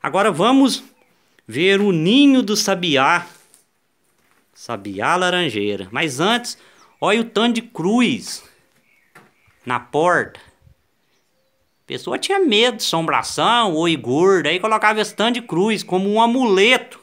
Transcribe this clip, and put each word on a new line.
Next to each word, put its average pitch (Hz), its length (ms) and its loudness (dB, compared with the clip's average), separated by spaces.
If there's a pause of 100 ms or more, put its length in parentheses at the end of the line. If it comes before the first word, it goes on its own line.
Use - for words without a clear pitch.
Agora 190 300 0
vamos 240 520 2 (640)
ver 190 360 0
o 202 100 2
ninho 254 500 4
do 202 140 -2
sabiá. 170 720 0 (1300)
Sabiá 107 640 -4
laranjeira. 107 760 -2
Mas 139 280 -4
antes, 226 380 -2 (420)
olha 208 220 0
o 226 40 -2
tanto 233 300 0
de 233 60 -4
cruz 190 800 -2 (1200)
na 123 160 -4
porta. 156 600 -2
A - 1500 -20
pessoa - 320 -8
tinha 392 220 -2
medo 240 380 2
de - 60 -10
assombração, 165 920 0
oi 165 200 0
gordo, 147 520 0
aí 175 120 0
colocava 214 400 0
esse 208 140 -4
tanto 233 220 -2
de 240 60 -8
cruz 196 420 -2
como 190 280 -2
um 220 100 2
amuleto 233 800 2